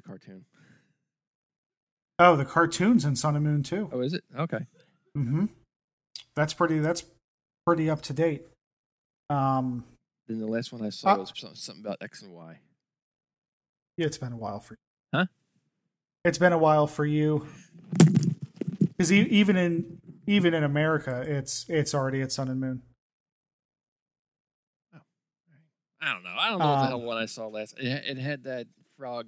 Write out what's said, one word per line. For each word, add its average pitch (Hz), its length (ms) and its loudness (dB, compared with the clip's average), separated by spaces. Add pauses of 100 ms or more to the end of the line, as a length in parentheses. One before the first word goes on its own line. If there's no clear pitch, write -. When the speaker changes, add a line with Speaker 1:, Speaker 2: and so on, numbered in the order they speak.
Speaker 1:
the - 60 -20
cartoon. 95 380 -20 (1700)
Speaker 2:
Oh, 175 180 8
the 139 100 0
cartoon's 175 580 2
in 143 100 0
Sun 147 220 0
and 147 80 0
Moon 147 180 0
too. 180 300 -6
Speaker 1:
Oh, 123 80 -4
is 143 140 -2
it? - 100 -8 (140)
Okay. 143 280 -6 (520)
Speaker 2:
Mm-hmm. 143 280 0 (880)
That's 156 200 -2
pretty, 160 240 0
that's 160 260 -2 (600)
pretty 160 240 2
up 156 120 -2
to - 120 -10
date. 156 320 -2 (840)
Um, 131 560 0 (440)
Speaker 1:
Then 113 120 -6
the 110 60 -6
last 113 260 -4
one 117 120 -10
I 107 40 -4
saw 190 260 0
Speaker 2:
uh, 202 40 -4
Speaker 1:
was 190 180 -10
some-, - 180 -16
something - 300 -16
about 104 160 -8
X - 220 -16
and 95 100 -20
Y. 82 260 -20 (1400)
Speaker 2:
Yeah, 165 100 -2
it's 151 120 -4
been 120 140 -10
a 117 40 -12
while 104 240 -8
for - 140 -20
you. - 40 -20 (400)
Speaker 1:
Huh? 185 80 0 (960)
Speaker 2:
It's 170 140 2
been 175 140 6
a 165 60 2
while 156 300 4
for 151 180 -4
you. 151 400 0 (1500)
'Cause 170 140 2
e-, 202 180 8
even 202 260 6
in, 170 440 -2 (260)
even 185 280 4
in 156 100 2
America, 143 600 0
it's, 143 420 -4
it's 151 260 0
already 135 280 0
at 131 100 -4
Sun 131 160 -4
and 131 120 -4
Moon. 131 220 -6 (2000)
Speaker 1:
Oh. 160 40 -20 (1040)
I 151 120 -4
don't 90 100 -8
know. 90 160 -14
I 208 120 0
don't 196 100 -2
know 156 60 2
what 143 100 4
the 139 60 2
Speaker 2:
Um, 135 60 0
Speaker 1:
hell 123 140 -4
one 117 140 -6
I 113 100 -4
saw 110 220 -10
last. 107 300 -12
It, 131 60 -10
it 131 360 -6
had 135 240 -8
that 123 220 -10 (300)
frog 120 300 -10